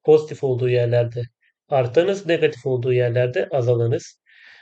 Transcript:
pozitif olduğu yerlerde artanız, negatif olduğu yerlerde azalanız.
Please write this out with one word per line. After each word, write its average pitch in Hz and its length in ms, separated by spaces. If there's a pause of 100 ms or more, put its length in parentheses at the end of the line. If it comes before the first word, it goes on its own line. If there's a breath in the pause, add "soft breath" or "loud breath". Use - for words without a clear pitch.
pozitif 151 400
olduğu 127 240
yerlerde 120 540 (460)
artanız, 156 580
negatif 156 400
olduğu 127 260
yerlerde 123 580
azalanız. 120 720 (420 loud breath)